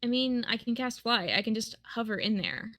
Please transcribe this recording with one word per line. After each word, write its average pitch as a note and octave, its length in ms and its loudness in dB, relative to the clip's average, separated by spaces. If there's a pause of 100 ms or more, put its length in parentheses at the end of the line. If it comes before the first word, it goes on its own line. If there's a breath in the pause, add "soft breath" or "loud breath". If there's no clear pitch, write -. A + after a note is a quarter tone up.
I A#3+ 40 0
mean, B3 400 2
I A3+ 100 0
can A#3 180 0
cast B3 260 -4
fly. G3 340 2
I F#3 60 4
can A3 120 0
just A3 300 -2
hover A3 320 -2
in G#3 220 2
there. F#3+ 420 -2